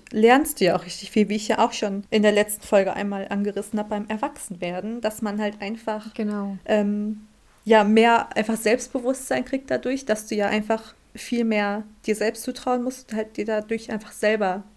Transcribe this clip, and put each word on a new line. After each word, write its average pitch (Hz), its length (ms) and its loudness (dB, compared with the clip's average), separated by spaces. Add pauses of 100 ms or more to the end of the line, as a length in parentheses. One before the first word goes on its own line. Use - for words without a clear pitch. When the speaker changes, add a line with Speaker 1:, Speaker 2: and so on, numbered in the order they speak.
(120)
Speaker 1:
lernst 247 500 4
du 190 40 4
ja 170 120 4
auch - 80 -8
richtig - 240 -12
viel, 208 200 4
wie 208 60 -2
ich 208 120 -6
ja 208 180 0
auch 240 80 0
schon 202 380 -4
in 214 100 4
der 208 100 6
letzten 208 340 2
Folge 196 280 4
einmal 202 360 -6
angerissen 202 500 -4
hab 214 100 -4
beim 208 180 -4
Erwachsenwerden, 214 960 -6
dass 214 220 -4
man 208 180 -2
halt 208 200 -4
einfach, 214 520 -8
Speaker 2:
Genau. 208 520 -6
Speaker 1:
ähm, 208 560 0 (440)
ja, 214 180 8
mehr 226 540 6
einfach 220 200 0
Selbstbewusstsein 254 840 -2
kriegt 269 280 -6
dadurch, 262 340 -2
dass 214 220 -2
du 220 80 -4
ja 202 120 2
einfach 214 460 -2 (240)
viel 233 280 -2
mehr 208 380 0 (220)
dir 214 100 2
selbst 214 280 -2
zutrauen 247 400 -2
musst 254 260 -8
und 214 80 -6
halt 214 200 -6
dir 214 80 -4
dadurch 220 440 -4
einfach 214 220 -8
selber 208 520 0 (140)